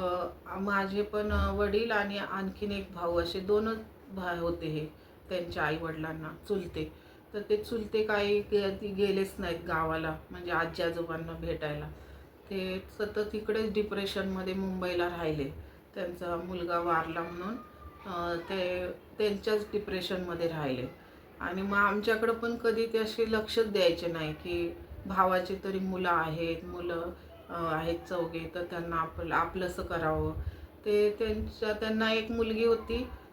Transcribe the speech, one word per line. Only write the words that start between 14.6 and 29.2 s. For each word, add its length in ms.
राहिले. 640
त्यांचा 400
मुलगा 440
वारला 400
म्हणून, 360
अ, 300
ते 520
त्यांच्याच 540
डिप्रेशनमध्ये 760
राहिले. 400
आणि 200
मग 160
आमच्याकडं 560
पण 220
कधी 300
ते 120
असे 340
लक्षच 400
द्यायचे 360
नाही 260
की 440
भावाचे 580
तरी 160
मुलं 300
आहेत, 560
मुलं, 460
अ, 40
आहेत 460
चौघे, 460
तर 80
त्यांना 320
आपलं, 400